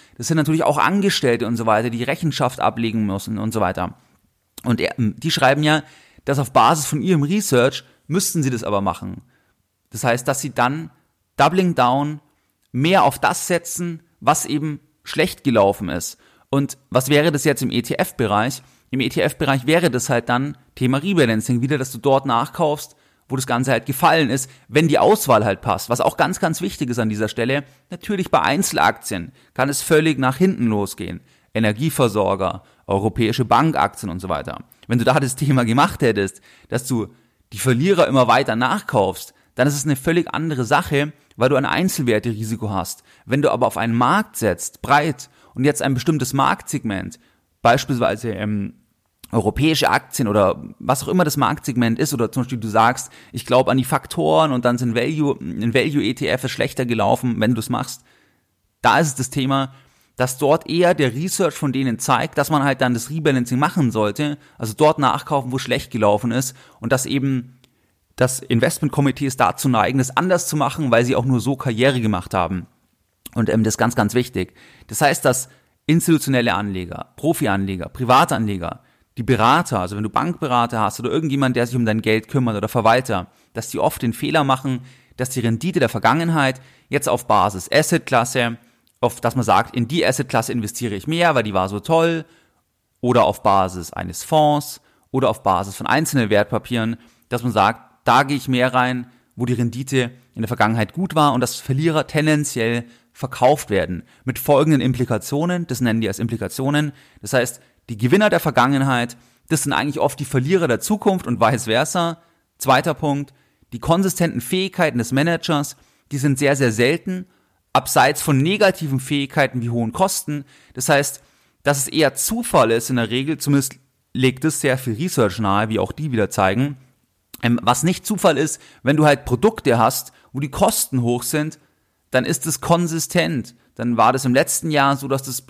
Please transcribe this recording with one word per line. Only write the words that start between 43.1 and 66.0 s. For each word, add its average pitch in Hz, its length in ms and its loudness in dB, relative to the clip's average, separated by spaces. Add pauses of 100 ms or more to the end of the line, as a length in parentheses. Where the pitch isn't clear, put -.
Wenn 139 160 0
du 143 80 4
aber 120 160 2
auf 110 100 -2
einen 117 180 0
Markt 139 420 2
setzt, - 460 -4
breit, 143 460 0 (260)
und 127 100 -2
jetzt 147 180 2
ein 139 120 0
bestimmtes 135 400 -2
Marktsegment, 127 840 -4 (440)
beispielsweise, 117 680 2
ähm, 104 440 -6 (580)
europäische 117 580 2
Aktien 123 380 -2
oder 101 340 2 (160)
was - 240 -2
auch - 60 -12
immer 180 160 2
das 151 120 -2
Marktsegment 117 600 0
ist, 151 160 -2
oder 117 160 0
zum 131 120 -2
Beispiel 127 160 -6
du 110 100 -6
sagst, 110 420 2 (220)
ich 120 120 -8
glaub 127 240 4
an - 80 2
die 127 80 2
Faktoren 156 680 0
und 123 120 -2
dann 123 140 2
sind 120 160 -2
Value, 139 460 0
ein 104 340 -4
Value-E 131 400 2
T 135 140 -4
F 123 160 -2
ist 127 80 -4
schlechter - 340 -4
gelaufen, 117 540 0
wenn 110 140 2
du's 113 160 -6
machst, - 340 -6 (800)
da 202 180 6
ist 165 80 2
es 131 80 -6
das 131 140 -4
Thema, 135 420 -2 (440)
dass 127 220 -2
dort 151 300 2
eher 175 260 4
der 135 200 0
Research 170 400 -2
von 143 180 -2
denen 127 260 -2
zeigt, - 400 -2
dass 143 120 0
man 147 140 2
halt 139 160 0
dann 123 140 2
das 117 160 -6
Rebalancing 135 480 0
machen 143 320 0
sollte, 110 480 -2 (200)
also 110 160 -8
dort 151 240 4
nachkaufen, 131 540 -2
wo 127 60 -2
schlecht 123 340 -4
gelaufen 104 400 2